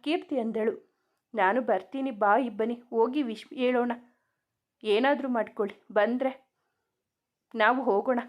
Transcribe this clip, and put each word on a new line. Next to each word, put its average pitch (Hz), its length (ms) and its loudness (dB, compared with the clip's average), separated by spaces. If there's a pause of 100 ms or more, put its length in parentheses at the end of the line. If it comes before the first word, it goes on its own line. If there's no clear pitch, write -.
ಕೀರ್ತಿ 311 380 -4
ಅಂದಳು. 220 560 -4 (400)
"ನಾನು 208 260 2
ಬರ್ತೀನಿ 254 500 -2
ಬಾ 202 260 4
ಇಬ್ಬನಿ, 233 540 -2
ಹೋಗಿ 254 320 0
ವಿಶ್ 226 320 -10
ಹೇಳೋಣ. 247 380 0 (920)
ಏನಾದ್ರೂ 254 440 2
ಮಾಡ್ಕೊಳ್ಳಿ, 214 460 -4 (180)
ಬಂದ್ರೆ 240 520 0 (1120)
ನಾವು 233 280 4
ಹೋಗೋಣ." 226 360 0 (100)